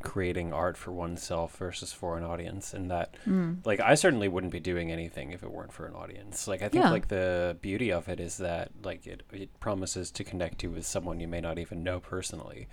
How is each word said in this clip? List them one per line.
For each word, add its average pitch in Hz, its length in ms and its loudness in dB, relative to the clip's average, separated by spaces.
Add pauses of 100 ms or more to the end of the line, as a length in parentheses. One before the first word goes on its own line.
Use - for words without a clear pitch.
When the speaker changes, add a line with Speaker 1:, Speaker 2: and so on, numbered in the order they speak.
Speaker 1:
creating 87 520 0
art 85 240 0
for - 160 -8
oneself 85 640 -2
versus 90 340 -6
for 85 260 -4
an 85 60 -4
audience, 85 500 -6
in 95 140 -4
that, 87 260 0 (140)
Speaker 2:
Mm. 180 380 4
Speaker 1:
like, 101 160 4
I 117 140 10
certainly 123 340 6
wouldn't 92 240 0
be 85 80 -4
doing 85 320 0
anything 82 400 -6
if - 100 -10
it - 80 -8
weren't - 220 -10
for - 120 -10
an - 80 -10
audience. - 540 -8
Like, 196 140 0
I 208 80 0
think, 349 160 8
Speaker 2:
Yeah. 208 60 10
Speaker 1:
like, - 180 4
the 90 520 4
beauty 104 300 2
of 85 160 0
it 92 140 -2
is 85 160 -4
that, 85 340 -2 (100)
like, 95 240 -8
it, 92 180 -12 (100)
it 98 160 -10 (100)
promises 95 520 -2
to - 120 -6
connect 87 400 -4
you 87 80 -2
with 85 140 -4
someone 85 340 -2
you 85 80 -4
may 85 140 -2
not 85 180 -2
even 82 240 -6
know 90 160 -2
personally. 90 720 -8